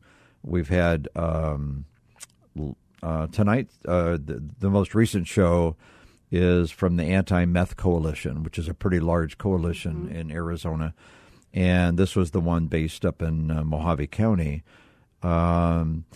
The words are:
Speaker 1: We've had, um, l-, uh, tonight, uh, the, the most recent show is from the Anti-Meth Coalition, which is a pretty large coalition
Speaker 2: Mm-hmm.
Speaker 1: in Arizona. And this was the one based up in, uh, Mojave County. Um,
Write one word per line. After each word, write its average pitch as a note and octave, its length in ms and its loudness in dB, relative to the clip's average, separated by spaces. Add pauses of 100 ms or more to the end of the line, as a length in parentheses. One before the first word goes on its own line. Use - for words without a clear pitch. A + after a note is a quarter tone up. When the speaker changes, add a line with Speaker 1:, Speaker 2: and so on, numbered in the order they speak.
(440)
Speaker 1:
We've E2+ 260 -2
had, E2+ 460 2
um, D2+ 720 -2 (760)
l-, C#2+ 180 -6 (240)
uh, D#2+ 260 -2
tonight, G#2+ 420 2 (180)
uh, E2+ 240 2 (120)
the, C#2+ 200 -8 (160)
the G2 100 0
most G2 240 2
recent G#2 320 2
show F2 500 4 (540)
is F2 400 4
from F2 280 0
the E2+ 80 0
Anti-Meth F2 720 2
Coalition, D#2 680 -2
which D#2 160 -8
is D#2+ 100 -4
a F2+ 60 -4
pretty F2+ 240 0
large E2 400 0
coalition E2+ 680 -2
Speaker 2:
Mm-hmm. - 100 -8
Speaker 1:
in D#2+ 160 -8
Arizona. E2 600 -4 (580)
And F2+ 460 2
this F#2 180 2
was F#2 140 2
the G2+ 100 -2
one E2+ 280 0
based D#2+ 360 -4
up E2+ 200 -2
in, D#2+ 260 -2
uh, D#2 140 -2
Mojave D#2 440 -2
County. E2+ 560 0 (600)
Um, E2+ 840 2 (100)